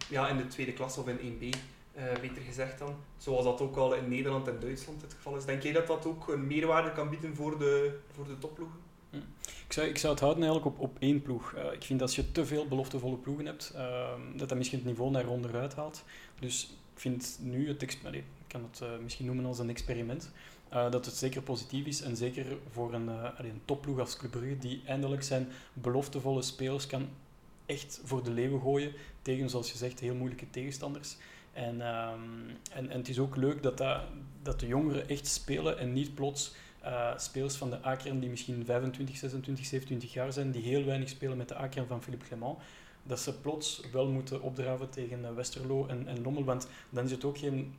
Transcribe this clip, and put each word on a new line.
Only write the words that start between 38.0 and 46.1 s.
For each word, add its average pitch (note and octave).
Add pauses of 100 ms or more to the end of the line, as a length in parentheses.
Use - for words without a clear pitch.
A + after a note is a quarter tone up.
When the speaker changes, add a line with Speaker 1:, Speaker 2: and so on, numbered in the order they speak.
Speaker 2:
die B2+
misschien A#2+
vijfentwintig, C3
zesentwintig, C3+
zevenentwintig C3
jaar C3
zijn, C3+
die A#2
heel C3+
weinig C3+
spelen C3
met B2+
de -
A-kern C3
van A#2+
Philippe B2
Clement, B2 (460)
dat B2+
ze -
plots D3+ (100)
wel C3
moeten C3+
opdraven C3
tegen, A#2+
eh, A#2
Westerlo C3
en, C3
en B2+